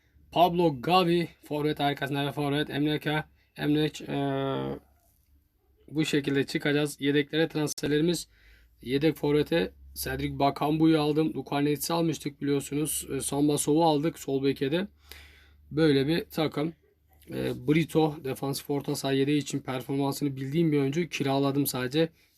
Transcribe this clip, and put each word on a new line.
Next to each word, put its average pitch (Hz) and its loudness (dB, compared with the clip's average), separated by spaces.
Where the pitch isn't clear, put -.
Pablo 170 4
Gavi 170 4
forvet 151 -2
arkasında 143 -2
ve 143 -4
forvet 143 -2
Emreka, 151 -2
Emreç, 147 0
e, 147 -8
bu 147 0
şekilde 139 0
çıkacağız. 147 0
Yedeklere 143 2
transferlerimiz, 151 -2
yedek 139 0
forvete 151 0
Cedric 135 -6
Bakambu'yu 151 4
aldım. 151 0
Luka - -4
Nets'i 147 0
almıştık 160 -2
biliyorsunuz. 143 -2
E, 135 -4
Samba 147 2
Sov'u 151 4
aldık 156 2
sol 135 -2
beke 135 0
de. 180 -2
Böyle 139 4
bir 165 0
takım. 156 -2
E, 127 -6
Brito 156 2
defansif 135 -6
orta 143 -4
saha 139 -4
yedeği 139 2
için 139 -6
performansını 139 -4
bildiğim 143 0
bir 147 2
oyuncu. 143 0
Kiraladım 139 0
sadece. 139 0